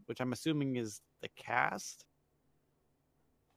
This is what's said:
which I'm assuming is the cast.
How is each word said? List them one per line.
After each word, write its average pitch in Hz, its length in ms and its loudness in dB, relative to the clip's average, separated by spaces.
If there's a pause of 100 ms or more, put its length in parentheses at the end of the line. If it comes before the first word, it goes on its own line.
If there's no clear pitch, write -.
which - 160 -6
I'm 127 120 0
assuming 139 440 0
is 110 240 -4 (200)
the - 140 -6
cast. - 720 0 (1500)